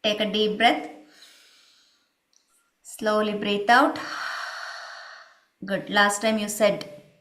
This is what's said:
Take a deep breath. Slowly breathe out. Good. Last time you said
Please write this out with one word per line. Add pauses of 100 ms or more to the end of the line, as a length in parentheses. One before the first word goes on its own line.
Take
a
deep
breath. (1900)
Slowly
breathe
out. (1700)
Good.
Last
time
you
said (320)